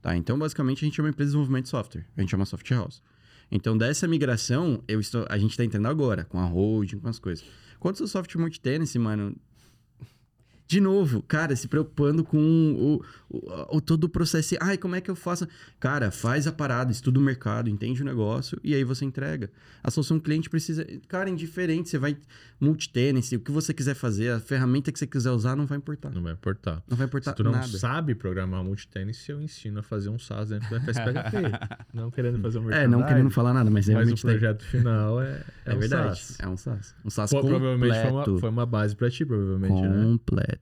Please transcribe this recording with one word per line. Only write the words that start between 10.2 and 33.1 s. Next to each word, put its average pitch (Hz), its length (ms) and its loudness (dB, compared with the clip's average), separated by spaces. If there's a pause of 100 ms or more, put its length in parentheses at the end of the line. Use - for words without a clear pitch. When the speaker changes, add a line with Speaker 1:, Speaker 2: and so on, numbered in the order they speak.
Speaker 1:
de 185 120 2
novo, 190 440 4
cara, 151 320 0
se - 120 -6
preocupando 151 560 2
com 156 140 0
o, 151 680 4 (240)
o, - 500 -6
o, 151 40 2
todo 165 220 2
o 175 60 2
processo. 156 520 0
"Ai, 190 160 0
como 180 180 -4
é 185 60 -4
que 180 80 -10
eu 185 60 -4
faço?" 175 320 -4 (320)
Cara, 127 320 0
faz 135 340 0
a 151 60 0
parada, 127 400 -2
estuda 127 280 2
o - 40 6
mercado, 117 480 -2
entende 117 320 -4
o - 20 -4
negócio 120 580 -2
e 147 120 0
aí 135 80 2
você 127 200 -2
entrega. 135 460 -6 (340)
A - 60 0
solução 160 280 0
que 156 40 0
o - 40 -10
cliente 156 220 0
precisa, 160 380 -4 (220)
cara, 190 200 -4
indiferente, 170 600 -2
você 156 80 -2
vai 147 180 0 (460)
multi-tenancy, 135 760 0
o - 20 0
que - 100 -8
você 151 240 -2
quiser 135 220 -2
fazer, 113 340 -2
a 117 100 -2
ferramenta 131 520 0
que - 80 -10
você 139 80 -4
quiser 127 240 0
usar, 123 240 0
não 147 100 0
vai 143 140 -4
importar. 143 320 -10
Speaker 2:
Não 87 100 -6
vai 85 120 -4
importar. 92 540 -6
Speaker 1:
Não 123 80 -2
vai 131 120 0
importar 139 240 -4
Speaker 2:
Se - 60 -10
tu 110 80 0
não 113 80 4
Speaker 1:
nada. 127 120 0
Speaker 2:
sabe 123 480 -2
programar 92 500 -4
multi-tenancy, 98 680 -8
eu 147 100 -8
ensino 107 380 -8
a - 40 -8
fazer 101 260 -6
um 117 100 -4
saas 107 300 -6
dentro 107 200 -6
do 117 60 -4
F 131 160 -2
S 120 100 0
P 113 80 0
H 117 220 -2
P. 202 60 -2 (320)
Speaker 1:
<laughs> - 280 -12
Speaker 2:
Não 117 140 -6
querendo 120 300 0
fazer 113 180 -2
um 113 100 -2
Speaker 1:
É, 151 180 4
não 120 120 8
Speaker 2:
merchandising, 135 80 4
Speaker 1:
querendo 131 240 6